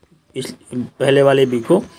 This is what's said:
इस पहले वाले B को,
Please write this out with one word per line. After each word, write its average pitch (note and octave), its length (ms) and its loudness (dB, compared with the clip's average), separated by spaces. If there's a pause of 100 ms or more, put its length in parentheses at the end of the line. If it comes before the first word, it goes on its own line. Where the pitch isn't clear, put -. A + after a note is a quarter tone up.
(360)
इस - 180 -12 (200)
पहले C3 480 0
वाले C#3 240 4
B B2 140 -4
को, F3 240 0 (140)